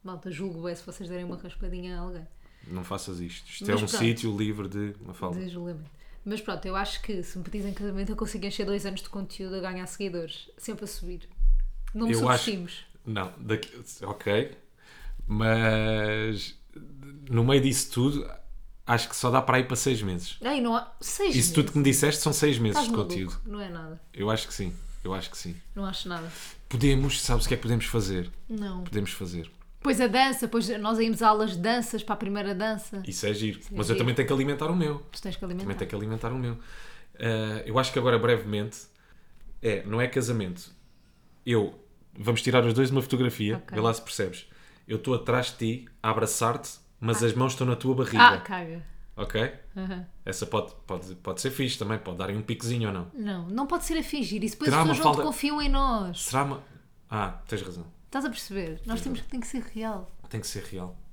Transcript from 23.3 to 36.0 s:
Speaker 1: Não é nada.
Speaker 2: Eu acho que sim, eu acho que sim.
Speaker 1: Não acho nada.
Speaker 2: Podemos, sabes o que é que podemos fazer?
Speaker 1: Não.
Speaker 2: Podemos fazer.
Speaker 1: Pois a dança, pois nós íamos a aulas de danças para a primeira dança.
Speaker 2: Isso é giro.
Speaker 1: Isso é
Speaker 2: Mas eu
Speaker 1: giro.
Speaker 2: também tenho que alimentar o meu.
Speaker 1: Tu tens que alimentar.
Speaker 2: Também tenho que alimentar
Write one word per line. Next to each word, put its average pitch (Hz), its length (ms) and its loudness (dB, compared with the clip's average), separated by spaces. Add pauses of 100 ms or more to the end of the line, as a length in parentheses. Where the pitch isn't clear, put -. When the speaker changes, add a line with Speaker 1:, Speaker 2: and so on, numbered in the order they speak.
Speaker 1:
Não 208 160 -6
é 190 80 -8
nada. 165 320 -10 (120)
Speaker 2:
Eu 101 180 0
acho 110 160 0
que - 60 -10
sim, 90 200 -4 (300)
eu 92 100 -2
acho 92 160 -6
que - 80 -10
sim. 175 180 -8 (200)
Speaker 1:
Não 196 100 -4
acho 190 240 -6
nada. 165 180 -6 (400)
Speaker 2:
Podemos, 135 540 4
sabes 120 240 4
o - 20 0
que 131 60 4
é 120 40 2
que - 60 -6
podemos 113 220 2
fazer? 95 460 0 (180)
Speaker 1:
Não. 202 340 -4
Speaker 2:
Podemos 202 280 -2
fazer. - 380 -6 (300)
Speaker 1:
Pois 262 220 4
a 247 60 6
dança, 254 400 4
pois 226 200 0 (140)
nós 220 180 2
íamos 226 220 2
a 220 80 8
aulas 214 220 4
de 175 80 -4
danças 233 440 0
para 208 120 -2
a - 20 -10
primeira 202 380 -2
dança. 208 520 -4
Speaker 2:
Isso - 180 -4
é 104 80 2
giro. 107 260 -2
Speaker 1:
Isso - 140 -14
é - 40 -4
Speaker 2:
Mas 104 120 0
eu 113 60 4
Speaker 1:
giro. - 40 2
Speaker 2:
também 120 160 4
tenho 123 120 2
que 139 60 2
alimentar 139 340 2
o 170 80 2
meu. 151 240 2 (120)
Speaker 1:
Tu - 100 -12
tens 180 140 -6
que 190 100 -6
alimentar. 180 200 -4
Speaker 2:
Também 98 120 -4
tenho 95 120 -4
que 110 60 -4
alimentar 113 380 -2